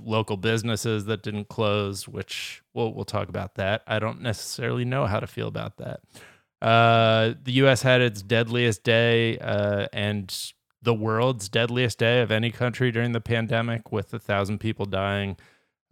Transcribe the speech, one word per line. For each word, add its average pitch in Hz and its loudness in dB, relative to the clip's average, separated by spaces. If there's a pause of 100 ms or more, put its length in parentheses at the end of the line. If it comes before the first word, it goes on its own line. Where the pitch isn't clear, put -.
local 110 -2
businesses 110 -2
that 104 -4
didn't 104 -8
close, 101 -2
which - -12 (100)
we'll, 117 -2
we'll 104 -8
talk 101 -4
about 95 -8
that. 98 -2
I 107 -2
don't 107 -4
necessarily 120 -4
know 127 -2
how 101 -2
to - -8
feel 110 -6
about 107 -8
that. - -12 (600)
Uh, 113 6 (100)
the 127 -4
U 135 6
S 123 4
had 127 6
its 107 2
deadliest 113 2
day, 117 4
uh, 104 0
and 104 -4 (460)
the 120 2
world's 110 0
deadliest 120 0
day 120 4
of 107 0
any 110 2
country 123 0
during 117 0
the 117 -2
pandemic, 117 -2
with 104 -4
a 104 -8
thousand 101 -2
people 107 -4
dying, 98 -2 (560)